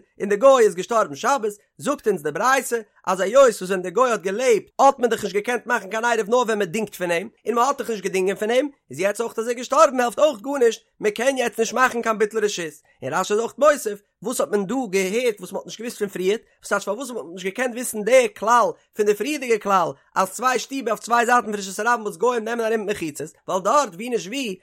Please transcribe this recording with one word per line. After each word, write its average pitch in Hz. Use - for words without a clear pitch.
אין 196
דער 202
גוי 262
איז 190
געשטארבן 185
שבת, 214
זאגט 240
אונז 185
דער 147
ברייתא, 247
אז 185
ער 185
יויס, 240
וואס 185
אין 185
דער 180
גוי 240
האט 208
געלעבט, 208
האט 269
מען 233
דאך 226
נישט 185
געקענט 226
מאכן, 214
קיין 220
ערב, 220
נאר 240
ווען 220
מען 202
דינגט 202
פון 180
אים. 170
אין 226
מען 240
האט 269
דאך 233
נישט 202
געדינגט 190
פון 214
אים, 277
איז 127
יעצט 202
אויך, 233
דאס 226
ער 247
געשטארבן, 262
העלפט 240
אויך 277
גוט 277
נישט. 233
מען 208
קען 262
יעצט 240
נישט 214
מאכן, 240
קיין 220
ביטל 214
רשות. 170
אין 131
רשי 185
זאגט 226
מוסף, 254
וואס 233
האט 175
מען 202
דו 247
געהערט, 196
וואס 180
מען 190
נישט 170
געוואוסט 233
פון 202
פריער? 185
וואס -
האט 202
מען, 202
וואס 254
האט 240
מען 165
נישט 180
געקענט 240
וויסן, 220
דער 247
כלל 226
פון 214
דער 202
פרידיגע 240
כלל, 190
אז 190
צוויי 247
שטיבער 233
אויף 208
צוויי 233
זייטן 247
פון 208
רשות 196
הרבים, 226
וואס 190
גוים 233
נעמען 226
אן 214
מחיצות? 160
ווייל 180
דארט, 226
ווי 220
נישט 202
ווי, 226